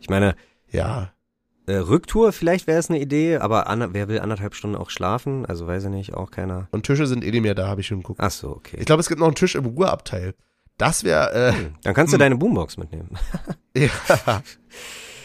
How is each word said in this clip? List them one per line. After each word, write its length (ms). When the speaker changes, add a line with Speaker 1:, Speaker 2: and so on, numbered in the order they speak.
Speaker 1:
Ich 80
meine, 260
Speaker 2:
Ja. 440
Speaker 1:
äh, 80
Rücktour, 580
vielleicht 340
wär's 220
eine 100
Idee, 380
aber 300
ander-, 260
wer 160
will 100
anderthalb 360
Stunden 200
auch 140
schlafen? 560
Also 220
weiß 180
ich 60
nicht, 240
auch 160
keiner. 400
Speaker 2:
Und 140
Tische 220
sind 160
eh 80
nicht 120
mehr 120
da, 140
hab 100
ich 80
schon 120
geguckt. 220
Speaker 1:
Ach 100
so, 180
okay. 300
Speaker 2:
Ich 60
glaube, 140
es 80
gibt 120
noch 80
einen 80
Tisch 200
im 100
Ruheabteil. 680
Das 260
wär, 300
äh, 200
Speaker 1:
Hm, 300
dann 100
kannst 180
du 40
Speaker 2:
hm. 40
Speaker 1:
deine 180
Boombox 400
mitnehmen. 380
<laughs> 320
Speaker 2:
Ja. 140